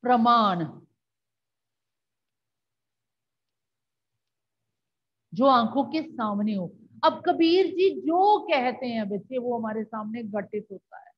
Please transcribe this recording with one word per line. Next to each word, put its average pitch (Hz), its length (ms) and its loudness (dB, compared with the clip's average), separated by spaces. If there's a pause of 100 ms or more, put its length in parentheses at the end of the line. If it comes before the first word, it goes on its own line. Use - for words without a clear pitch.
प्रमाण 226 600 4 (4000)
जो 208 120 2
आंखों 262 380 4
के 320 180 -4
सामने 214 540 -4
हो। 180 160 -6 (320)
अब 320 220 2
कबीर 339 420 4
जी 370 220 2 (120)
जो 370 380 2
कहते 262 460 -2
हैं 226 240 -4
बच्चे, 208 280 -6
वो 240 200 -4
हमारे 220 260 -6
सामने 220 400 -10
घटित 208 480 -8
होता - 280 -20
है। - 180 -20